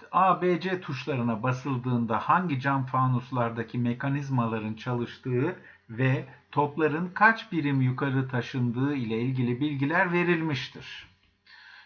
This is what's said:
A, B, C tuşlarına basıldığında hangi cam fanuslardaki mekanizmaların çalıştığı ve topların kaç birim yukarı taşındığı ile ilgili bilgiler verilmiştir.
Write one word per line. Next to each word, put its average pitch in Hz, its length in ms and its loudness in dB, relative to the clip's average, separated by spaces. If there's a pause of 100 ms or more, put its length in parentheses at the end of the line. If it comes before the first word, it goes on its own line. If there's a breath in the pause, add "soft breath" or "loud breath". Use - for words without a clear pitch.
(120)
A, 180 300 4
B, 175 180 2
C 185 220 -2
tuşlarına 120 600 -2
basıldığında 123 760 0
hangi 160 400 2
cam 139 260 0
fanuslardaki 123 920 0
mekanizmaların 120 960 -2
çalıştığı 123 840 -2 (340 loud breath)
ve 131 360 0 (260 loud breath)
topların 156 640 0
kaç 220 380 2
birim 143 300 2
yukarı 131 460 2
taşındığı 123 680 0
ile 113 260 -2
ilgili 123 400 0
bilgiler 151 500 0
verilmiştir. 165 1000 -2 (760 loud breath)